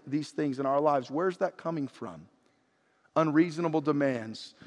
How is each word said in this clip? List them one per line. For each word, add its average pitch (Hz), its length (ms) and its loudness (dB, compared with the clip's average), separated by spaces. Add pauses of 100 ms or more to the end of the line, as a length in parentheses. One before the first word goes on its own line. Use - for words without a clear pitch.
these 143 220 -4
things 143 280 -2
in 139 80 -2
our 139 140 2
lives, 143 320 2
where's 180 280 0
that 180 180 -2
coming 156 320 -4
from? 87 360 -14 (920)
Unreasonable 160 640 2
demands, 135 720 0 (140)